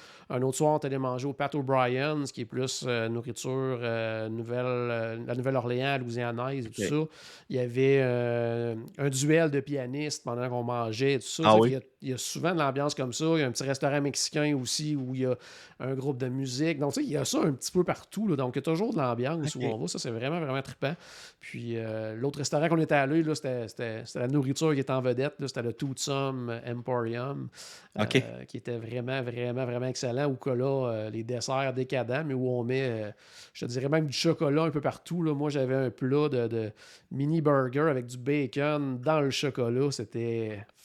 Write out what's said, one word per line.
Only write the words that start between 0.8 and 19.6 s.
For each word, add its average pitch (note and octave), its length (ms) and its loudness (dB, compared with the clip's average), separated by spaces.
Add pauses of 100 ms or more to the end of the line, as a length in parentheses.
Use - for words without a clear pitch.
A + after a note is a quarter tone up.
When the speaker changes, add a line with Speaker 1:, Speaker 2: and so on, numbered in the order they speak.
Speaker 1:
allé C3+ 140 -2
manger B2+ 280 -2
au C#3 60 -4
Pat C#3+ 200 -4
O'Brien's, C3+ 800 2
qui C3+ 100 -8
est A#2 40 -4
plus, B2+ 420 -4
euh, A#2 220 2
nourriture, B2+ 720 -2
euh, A2+ 480 -2
nouvelle, A#2 360 -2
euh, A#2+ 600 0
la B2 100 -2
Nouvelle-Orléans, B2+ 640 2
louisianaise A#2+ 680 -2
et - 20 -10
tout A2 120 -6
Speaker 2:
Ok. G2 60 2
Speaker 1:
ça. D#3 260 0 (360)
Il - 80 -4
y - 20 2
avait, C3 420 4
euh, A#2+ 760 0 (220)
un C#3+ 120 0
duel D3 420 4
de C#3 80 2
pianistes C#3 640 -4
pendant B2 240 -2
qu'on B2 160 -2
mangeait A#2+ 520 2
et B2 40 0
tout - 60 -12
ça. - 200 -4
Speaker 2:
Ah G#3+ 40 8
Speaker 1:
Tu G#3+ 60 10
sais, A2+ 60 10
Speaker 2:
oui? A#2+ 80 6
Speaker 1:
il C3 40 0
y - 20 0
a, C3 60 -4 (220)
il C3+ 60 -4
y B2+ 40 0
a B2 40 -6
souvent D3+ 360 -2
de E3+ 60 0
l'ambiance C#3+ 360 0
comme B2+ 160 -2
ça. D3 140 -2
Il D#3+ 140 4
y D3+ 40 4
a C3 40 2
un B2 40 0
petit B2+ 120 -4
restaurant C#3 360 0
mexicain D3 560 0
aussi D3 400 -2
où C3 180 -2
il C3 80 -2
y B2+ 40 2
a B2 100 2 (440)
un C3 140 -2
groupe C3+ 240 -2
de B2+ 120 -2
musique. C3+ 500 -2
Donc, C#3+ 140 0
tu - 80 0
sais, D4+ 40 0
il B3+ 60 -4
y D3 60 0
a C3+ 80 0
ça - 140 0
un D#3+ 140 4
petit - 180 -8
peu F3+ 120 4
partout, F#3+ 440 -4
là. E3+ 80 2
Donc, B2+ 200 0
il - 20 0
y - 20 -2
a - 40 -4
toujours F#3+ 300 0
de - 40 0
l'ambiance C3 580 0
Speaker 2:
Ok. B2+ 60 -4